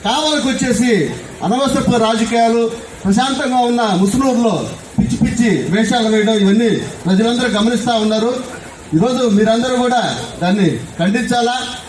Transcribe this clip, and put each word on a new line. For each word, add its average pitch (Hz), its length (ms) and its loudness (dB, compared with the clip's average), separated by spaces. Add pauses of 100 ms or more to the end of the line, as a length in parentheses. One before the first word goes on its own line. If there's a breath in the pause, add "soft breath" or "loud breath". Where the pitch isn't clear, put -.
కావలకు 285 440 0
వచ్చేసి 247 420 0 (540)
అనవసరపు 240 640 2
రాజకీయాలు, 233 560 2 (400)
ప్రశాంతంగా 254 560 0 (100)
ఉన్న 240 120 0 (200)
ముసునూరులో 233 540 2 (420)
పిచ్చి - 260 0
పిచ్చి 233 260 2 (240)
వేషాలు 226 340 2
వేయడం, 214 340 2
ఇవన్నీ 214 280 4 (360)
ప్రజలందరూ 233 420 2 (100)
గమనిస్తా 233 360 0 (100)
ఉన్నారు. 220 280 0 (640)
ఈరోజు 247 260 2 (160)
మీరందరూ 233 380 2
కూడా 247 260 2 (400)
దాన్ని 185 260 2 (300)
ఖండించాలా. 240 580 0 (320)